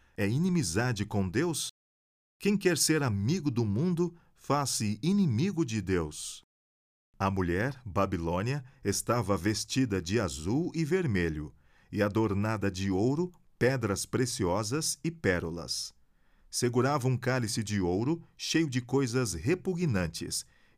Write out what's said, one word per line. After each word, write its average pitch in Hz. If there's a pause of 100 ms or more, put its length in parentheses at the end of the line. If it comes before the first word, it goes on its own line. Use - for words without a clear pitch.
(140)
é 101
inimizade 123
com 98
Deus? 135 (680)
Quem 202
quer 175
ser 156
amigo 135
do 117
mundo, 170 (220)
faz-se 120
inimigo 165
de 113
Deus." 85 (760)
A 98
mulher, 95
Babilônia, 95 (220)
estava 101
vestida 101
de 98
azul 95
e 160
vermelho, 92 (360)
e 101
adornada 104
de 95
ouro, 135 (260)
pedras 117
preciosas 113
e 165
pérolas. 85 (560)
Segurava 123
um 127
cálice 120
de 101
ouro 113 (140)
cheio 160
de 123
coisas 123
repugnantes 123 (320)